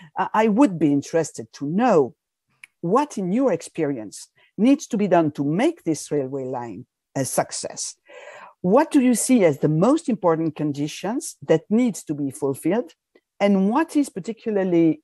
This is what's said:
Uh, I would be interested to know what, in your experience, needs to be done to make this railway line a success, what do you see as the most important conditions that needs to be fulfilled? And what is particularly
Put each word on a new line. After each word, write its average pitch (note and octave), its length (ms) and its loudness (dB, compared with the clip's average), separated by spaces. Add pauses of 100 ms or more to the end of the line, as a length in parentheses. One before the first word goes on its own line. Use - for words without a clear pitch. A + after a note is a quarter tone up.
(180)
Uh, F#3+ 160 -2
I A3 140 2
would G#3 280 4
be D3+ 160 2
interested C#3+ 600 -2
to C#3+ 140 -10
know F3 500 2 (640)
what, B3 360 0
in F#3 140 -4
your A#3+ 220 0
experience, C#3+ 760 -6 (320)
needs C4 300 2
to A#3+ 80 -4
be G3+ 100 0
done E3+ 260 2
to C#3+ 120 -8
make A3 400 0
this D#3 260 -4
railway C3+ 360 -4
line A#2+ 400 -10 (300)
a C3+ 80 -2
success, - 720 -6 (680)
what C4 280 2
do D4+ 100 4
you B3 140 4
see A#3 300 2
as C#3+ 140 2
the D3+ 100 0
most G3+ 400 2
important E3 480 0
conditions D3+ 800 -6 (100)
that D#3+ 240 2
needs A3+ 340 0
to D#3 100 -6
be C#3 160 -4
fulfilled? D#3 600 -4 (460)
And G3+ 320 2
what D#4 260 -2
is C#4+ 140 0
particularly F#3 920 0